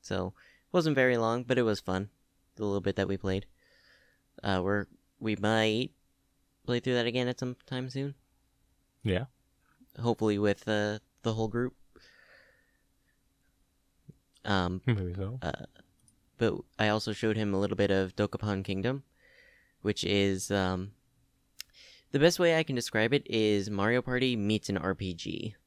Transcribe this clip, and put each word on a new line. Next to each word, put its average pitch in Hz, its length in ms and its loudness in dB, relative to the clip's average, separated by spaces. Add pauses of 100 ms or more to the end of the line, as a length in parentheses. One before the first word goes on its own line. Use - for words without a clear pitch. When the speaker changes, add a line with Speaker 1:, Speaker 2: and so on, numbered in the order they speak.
Speaker 1:
So, 95 320 -4 (380)
wasn't 160 240 2
very 127 200 4
long, 117 280 0
but 123 140 -4
it 123 40 2
was 107 180 2
fun. 95 300 -4 (460)
The 107 80 -6
little 101 160 0
bit 98 160 -2
that 98 120 0
we 95 80 -4
played. 95 300 -4 (960)
Uh, 95 220 0
we're, 101 220 0 (340)
we 110 160 -2
might 110 540 2 (760)
play 120 140 0
through 127 140 0
that 120 120 2
again 123 220 0
at 123 120 -4
some 123 160 -6 (100)
time 131 240 -8
soon. 139 240 -6 (880)
Speaker 2:
Yeah. 95 220 0 (760)
Speaker 1:
Hopefully 110 380 2
with, 101 300 2
uh, 104 300 0 (240)
the 113 120 0
whole 110 140 -2
group. 120 260 -2 (2750)
Um, 92 420 0
Speaker 2:
Maybe 92 280 0
so. 101 280 -8
Speaker 1:
uh, 85 100 -6 (840)
but 110 160 2 (240)
I 107 100 2
also 107 240 0
showed 107 240 0
him 104 160 0
a 95 80 0
little 101 160 0
bit 101 140 2
of 95 260 2
Dokapon 101 480 -2
Kingdom, 113 380 -2 (800)
which - 220 -2
is, 98 460 2
um, 95 420 0 (1200)
the 143 60 0
best 170 200 6
way 170 180 6
I 160 60 2
can 139 140 -2
describe 113 360 0
it 143 160 0
is 107 400 2
Mario 107 320 2
Party 123 360 0
meets 104 320 0
an 98 100 -2
R 90 160 -2
P 92 200 -6
G. - 400 -8 (120)